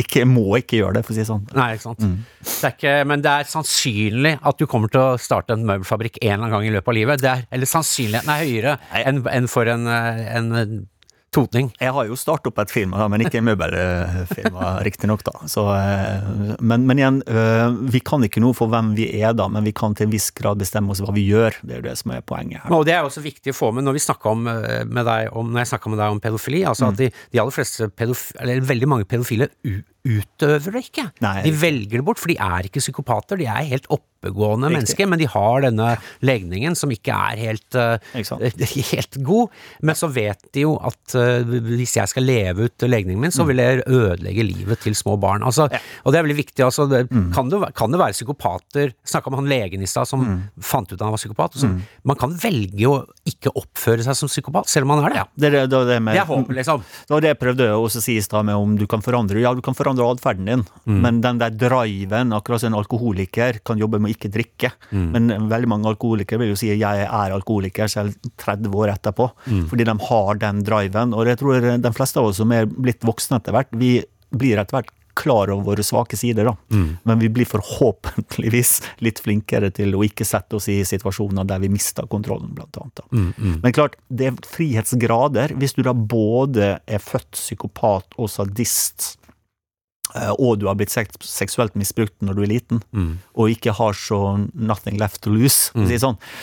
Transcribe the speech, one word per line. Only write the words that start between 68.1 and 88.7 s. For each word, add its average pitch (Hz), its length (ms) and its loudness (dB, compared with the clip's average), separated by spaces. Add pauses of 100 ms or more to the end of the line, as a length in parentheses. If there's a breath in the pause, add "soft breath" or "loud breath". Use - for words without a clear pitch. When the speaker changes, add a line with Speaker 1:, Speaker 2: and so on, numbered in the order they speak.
Speaker 1:
tredve 104 380 -4
år 104 140 2 (100)
etterpå, 120 320 0 (160 loud breath)
Speaker 2:
Mm. 95 220 0
Speaker 1:
fordi 117 160 2
de 110 200 2
har 107 300 2
den 104 300 0
driven, 107 500 0
og 113 120 2
jeg 120 120 2
tror 135 220 2 (200)
de 120 120 2
fleste - 260 -2
av 117 80 4
oss 101 100 0
som 110 160 2
er 113 140 4
blitt 127 340 -2
voksne 113 400 0
etter - 120 -4
hvert, 123 200 2
vi 123 300 4 (320)
blir 117 240 2
etter 101 140 0 (100)
hvert - 60 -18 (280)
klar 110 320 2
over 101 280 0
våre 104 80 -2
svake 110 320 0
sider 113 280 0
da. 113 120 2 (160)
Speaker 2:
Mm. 87 320 2
Speaker 1:
Men 113 160 4
vi 113 80 4
blir 117 180 2
forhåpentligvis - 1300 0 (200 loud breath)
litt 117 220 -2
flinkere 104 500 0
til 101 220 0
å 101 100 2
ikke 107 220 -2
sette - 280 -2
oss 104 140 -4
i 101 140 0
situasjoner 95 640 -2
der 95 140 -2
vi 98 80 0
mister - 380 -2
kontrollen, 104 460 -6
blant - 280 -14
annet - 140 -16
da. - 80 -16 (100)
Speaker 2:
Mm, 95 260 2
mm. 90 240 -2
Speaker 1:
Men 123 100 2
klart, 147 220 2 (180)
det 127 140 0
er 131 60 0 (100)
frihetsgrader. 123 1120 0
Hvis 131 180 -2
du 135 80 0
da 127 100 2
både 113 960 2
er 107 120 -2
født - 340 -6
psykopat - 720 -2 (140)
og 113 100 -2
sadist, - 880 -4 (1000)